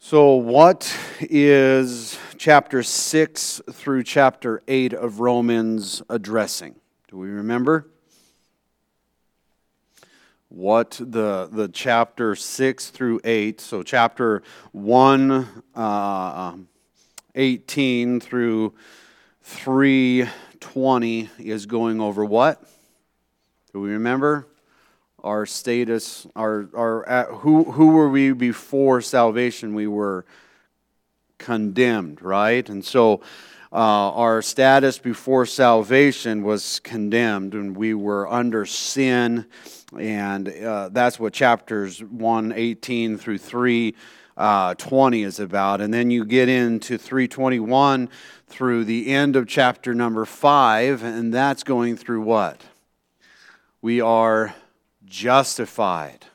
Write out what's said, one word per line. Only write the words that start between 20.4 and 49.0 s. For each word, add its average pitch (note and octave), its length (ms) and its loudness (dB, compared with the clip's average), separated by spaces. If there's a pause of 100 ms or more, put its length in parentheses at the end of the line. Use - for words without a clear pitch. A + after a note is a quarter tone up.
twenty A#2 800 -2
is G#2+ 280 -10
going A2+ 340 -4
over G#2+ 240 -2
what? A#2 360 0 (1120)
Do G2 80 -10
we G2+ 100 -6
remember? C3 580 -2 (760)
Our G#2 220 -4
status, A#2 880 -4
our, G#2+ 400 -4
our, A2+ 340 -4
uh, B2 180 0
who, D#3 440 2
who D#3 220 6
were D#3 160 6
we C3+ 240 2
before B2+ 680 0
salvation? A#2 720 0
We G#2+ 140 -4
were G2+ 400 -4 (1120)
condemned, G#2+ 840 -2
right? G#2 480 -2
And G2+ 160 -12
so, A2+ 360 4 (500)
uh, - 40 -20
our A2 680 0
status C3+ 560 4
before B2+ 480 -2
salvation A#2+ 960 2
was G2+ 380 -4
condemned, G#2 760 -4
and G2+ 220 -10
we A2 180 -4
were G2+ 340 -4
under A2+ 380 -2
sin, A#2+ 800 -2 (500)
and, G2+ 520 -8
uh, G2+ 400 -8
that's B2 320 -2
what A2 120 -4
chapters G#2+ 720 -2
one A2+ 480 -4
eighteen A2+ 640 -4
through G2+ 220 -8
three, A#2+ 560 -2 (420)
uh, F#2+ 380 0
twenty C3 480 0
is G2 160 -8
about. G2 420 -2
And G#2+ 140 -4
then A#2+ 160 0
you A#2+ 140 -2
get B2 240 2
into A#2+ 500 -2
three C3 300 -4
twenty-one B2+ 800 0 (400)
through A#2+ 380 -2
the A2+ 200 -4